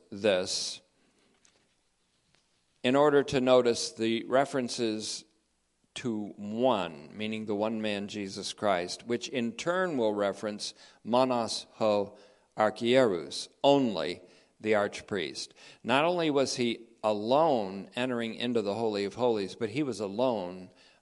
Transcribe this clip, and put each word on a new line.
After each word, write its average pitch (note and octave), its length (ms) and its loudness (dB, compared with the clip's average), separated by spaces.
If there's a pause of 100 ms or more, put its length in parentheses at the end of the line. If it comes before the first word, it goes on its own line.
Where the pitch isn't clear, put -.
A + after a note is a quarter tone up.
(100)
this G2 720 -2 (2000)
in B2+ 140 4
order C#3+ 280 6
to C#3 160 0
notice B2 520 4
the A2+ 360 -2
references A#2 960 -2 (720)
to G#2+ 400 -6
one, G#2 760 -2
meaning G#2+ 340 -8
the G#2+ 80 -2
one A2 280 -2
man, G#2 260 -2
Jesus G2+ 440 -8
Christ, F2+ 540 -2
which A#2 220 -4
in A#2 240 -4
turn F3 440 -2
will A2 180 2
reference G2+ 600 -4 (300)
monos A#2+ 720 0
ho G#2 400 0 (420)
archierus, A2 920 2 (140)
only A2 580 4 (400)
the A2 140 2
archpriest. G2+ 800 -2 (280)
Not C3 220 2
only E3+ 260 0
was C#3 260 0
he A#2+ 220 -2 (240)
alone G#2+ 920 0
entering A#2+ 380 -4
into A#2+ 280 -2
the G2+ 120 -2
Holy G#2+ 300 -2
of G2 100 -6
Holies, A2+ 400 0
but A2+ 160 -4
he C3+ 120 -4
was A#2 180 -6
alone G2 720 -4 (320)